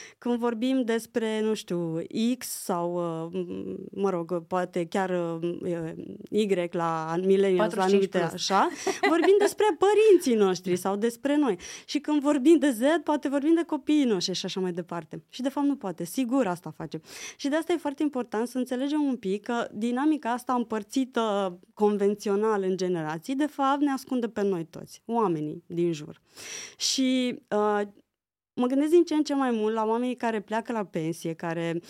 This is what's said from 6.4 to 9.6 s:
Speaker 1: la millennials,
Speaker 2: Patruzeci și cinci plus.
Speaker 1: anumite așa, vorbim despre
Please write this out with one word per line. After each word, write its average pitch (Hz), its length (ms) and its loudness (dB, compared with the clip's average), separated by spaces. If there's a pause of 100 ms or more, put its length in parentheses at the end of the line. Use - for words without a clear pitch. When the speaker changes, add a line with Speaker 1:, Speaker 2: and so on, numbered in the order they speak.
Speaker 1:
la 165 440 -2 (100)
millennials, 196 480 4
Speaker 2:
Patruzeci 190 180 2
și 202 60 6
cinci 190 120 2
plus. 180 120 0
Speaker 1:
anumite 170 120 -2
așa, 202 360 2 (400)
vorbim 349 300 6
despre 415 260 2 (140)